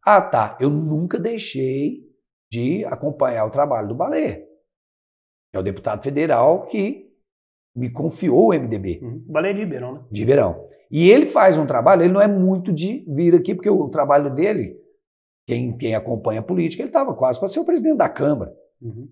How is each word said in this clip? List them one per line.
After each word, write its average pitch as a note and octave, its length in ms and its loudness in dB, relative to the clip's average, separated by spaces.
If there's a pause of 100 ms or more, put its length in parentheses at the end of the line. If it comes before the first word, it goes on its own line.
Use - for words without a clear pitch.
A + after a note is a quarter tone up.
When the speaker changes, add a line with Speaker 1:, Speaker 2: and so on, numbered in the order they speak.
Speaker 1:
ah G3 180 6
tá, A#2 380 -2
eu C3+ 100 2
nunca D#3 480 -4
deixei C#3+ 840 -4 (440)
de B2 360 -4
acompanhar B2+ 600 -2
o A2 60 -4
trabalho B2+ 380 -2
do A#2 60 -6
Baleia, A3+ 500 -4 (1040)
que - 60 -10
é - 20 -4
o F#2 60 -4
deputado G2+ 380 -6
federal C#3+ 640 2
que G#3+ 420 -6 (680)
me B2 160 -6
confiou D#3+ 580 2
o F#3 60 4
M C3 140 -2
D A2 100 -6
B. F#2 240 -6
Speaker 2:
Uhum. B2 240 -12
Baleia E3 280 -2
de G3+ 60 -6
Ribeirão, C3 340 -8
né? D3 60 -16 (100)
Speaker 1:
De G#2 100 -8
Ribeirão. A2 480 2 (200)
E E3+ 220 6
ele C4 160 8
faz F#3+ 320 4
um D3+ 80 0
trabalho, D3+ 360 4
ele F3+ 100 4
não G3 80 2
é G#3 80 6
muito F#3+ 440 0
de F#3 360 -6
vir E3 260 2
aqui, F3+ 200 2
porque F3+ 140 -4
o, G3 120 2
o D3 100 -4
trabalho C#3+ 420 2
dele, D#3 440 -2 (680)
quem, A#2+ 320 -4
quem A2+ 200 -4
acompanha A2+ 420 -4
a A2 60 -8
política, F3 380 -4
ele C#4+ 100 -8
tava C4+ 200 -4
quase B2+ 280 -2
pra G3 80 -6
ser G3 100 -6
o E4+ 60 -4
presidente D#4 320 0
da E3+ 120 0
Câmara. D3 460 -4 (260)
Speaker 2:
Uhum. A#2+ 320 -16